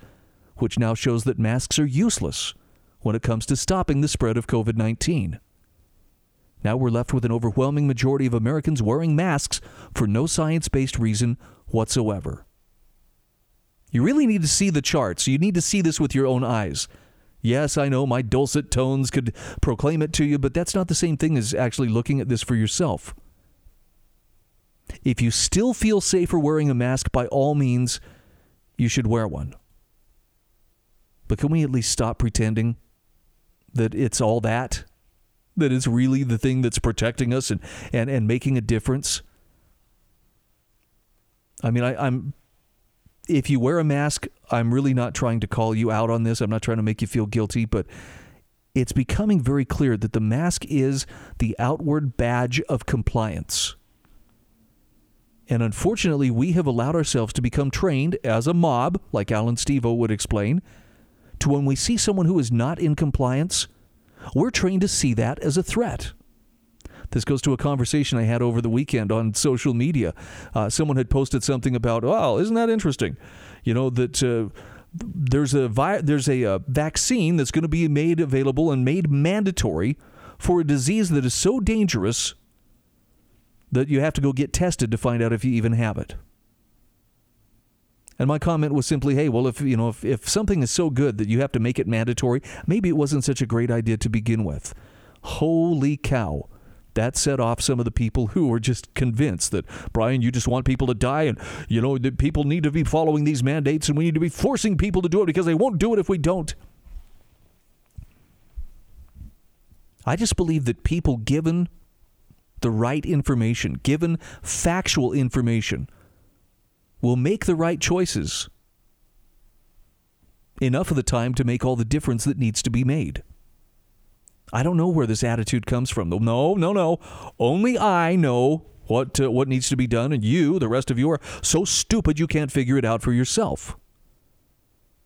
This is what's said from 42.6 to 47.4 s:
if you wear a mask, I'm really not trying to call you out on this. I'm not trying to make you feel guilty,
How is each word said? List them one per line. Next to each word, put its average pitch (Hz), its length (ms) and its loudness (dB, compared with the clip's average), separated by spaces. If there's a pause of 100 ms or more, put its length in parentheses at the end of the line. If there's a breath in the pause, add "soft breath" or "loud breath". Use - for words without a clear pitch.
if 143 200 0
you 139 120 2
wear 139 180 2
a 160 60 0
mask, 147 420 -2 (240)
I'm 117 240 2
really 139 180 2
not 120 220 -2
trying 117 260 0
to 107 60 -4
call 113 280 0
you 110 160 0
out 110 200 0
on 117 140 0
this. 113 180 0
I'm 107 80 0
not 110 100 0
trying 113 180 -2
to 110 40 0
make 110 180 0
you 113 80 -2
feel 110 180 0
guilty, 110 380 0